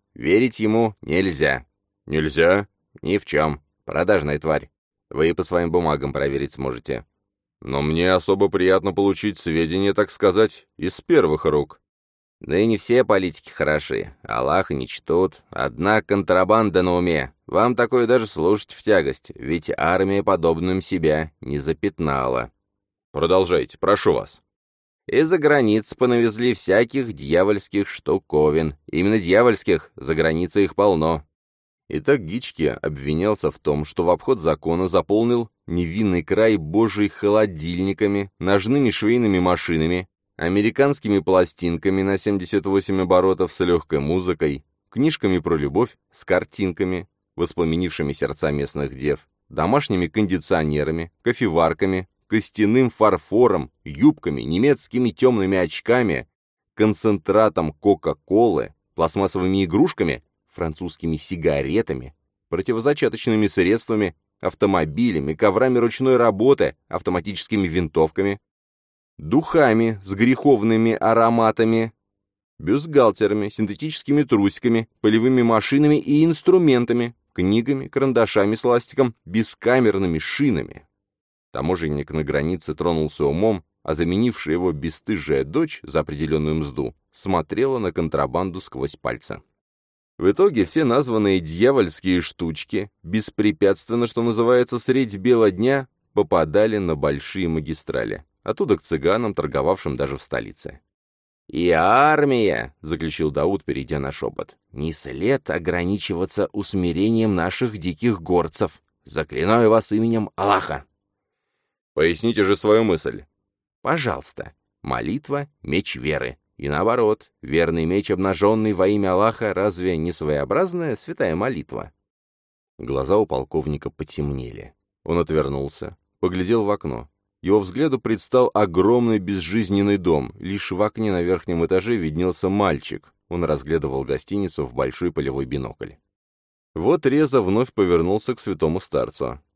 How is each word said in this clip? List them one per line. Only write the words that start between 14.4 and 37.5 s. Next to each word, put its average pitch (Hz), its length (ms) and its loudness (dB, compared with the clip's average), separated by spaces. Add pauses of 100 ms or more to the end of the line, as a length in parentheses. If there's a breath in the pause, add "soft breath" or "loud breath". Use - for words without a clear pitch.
не 65 160 -6
чтут. - 600 -2
Одна 80 500 -2
контрабанда 95 840 2
на 90 120 2
уме. 82 400 0 (120)
Вам 110 300 0
такое 120 300 2
даже 117 200 2
слушать 95 460 -2
в - 100 -14
тягость, 80 520 0
ведь 78 420 -4
армия 95 460 0
подобным 87 580 0
себя 78 520 -2 (100)
не 71 160 -6
запятнала». 69 920 -4 (640)
«Продолжайте, 85 640 0
прошу 98 360 2
вас». - 260 -6 (640)
«Из-за 160 300 2
границ 135 560 2
понавезли 120 640 2
всяких 117 580 0
дьявольских 95 760 0
штуковин. 76 880 0 (100)
Именно 101 320 0
дьявольских, 98 800 2
за 78 180 -4
границей 80 500 0
их - 120 -4
полно». 82 500 2 (640)
Итак, 101 320 0
Гички 78 560 -4
обвинялся 78 720 -2
в - 80 -10
том, 76 260 -2
что 85 200 -4
в 85 60 4
обход 107 280 0
закона 82 480 0
заполнил 110 640 0 (160)
невинный 87 560 -2
край 104 340 2
божий 98 520 0
холодильниками, 98 1300 0